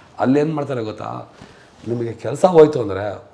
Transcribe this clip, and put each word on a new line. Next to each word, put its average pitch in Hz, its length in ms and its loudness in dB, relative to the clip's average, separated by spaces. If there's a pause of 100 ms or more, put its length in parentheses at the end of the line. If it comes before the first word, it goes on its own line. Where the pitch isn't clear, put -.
(200)
ಅಲ್ಲಿ 131 200 2
ಏನು 156 160 -2
ಮಾಡ್ತಾರೆ 131 280 -6
ಗೊತ್ತಾ, 110 500 -12 (540)
ನಿಮಗೆ 117 260 -6
ಕೆಲಸ 139 320 -6
ಹೋಯ್ತು 156 360 6
ಅಂದರೆ 98 520 -8